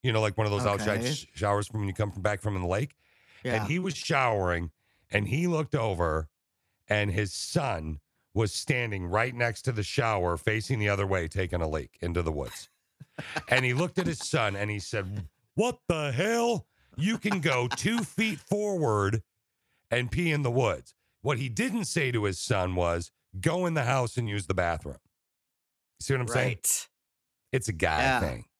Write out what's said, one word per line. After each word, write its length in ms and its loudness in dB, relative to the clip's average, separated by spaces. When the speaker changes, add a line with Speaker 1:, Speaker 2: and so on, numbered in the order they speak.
Speaker 1:
You 100 0
know, 80 4
like, 180 0
one 80 2
of 60 2
those 120 0
outside 360 0
Speaker 2:
Okay. 120 -2
Speaker 1:
sh-, 220 -6
showers 320 0
from 140 -6
when 80 -2
you 60 -4
come 180 -2
from, 100 -10
back 180 0
from 180 -2
the 80 -2
lake. 280 -2
Speaker 2:
Yeah. 120 0
Speaker 1:
And 140 0
he 80 0
was 160 -4
showering, 760 0
and 180 2
he 180 0
looked 280 0
over, 540 0
and 220 2
his 240 -2
son 680 -4
was 200 2
standing 520 -2
right 280 0
next 280 -2
to 100 -2
the 100 -2
shower, 540 2
facing 420 -2
the 100 2
other 180 2
way, 220 0
taking 320 -2
a 80 0
leak 320 -6
into 220 0
the 100 0
woods. 420 -8
Speaker 2:
<laughs> 40 -20
Speaker 1:
And 160 4
he 100 2
looked 240 0
at 80 0
his 140 -2
son, 360 0
and 140 -2
he 80 -4
said, 480 -6
"What 320 0
the 260 0
hell? 540 0
You 220 0
can 220 0
go 280 2
two 300 0
Speaker 2:
<laughs> 60 0
Speaker 1:
feet 360 -2
forward 840 2
and 200 0
pee 220 2
in 100 2
the 80 2
woods." 440 2
What 180 0
he 120 -4
didn't 340 0
say 260 0
to 140 2
his 140 0
son 360 2
was, 360 2
"Go 280 2
in 80 0
the 100 2
house 320 0
and 120 -2
use 180 -2
the 80 0
bathroom." 420 0
You 40 -10
see 100 0
what 80 0
I'm 60 -2
saying? 200 2
Speaker 2:
Right. 400 -2
Speaker 1:
It's 160 0
a 60 -2
guy 260 2
Speaker 2:
Yeah. 200 4
Speaker 1:
thing. 240 -2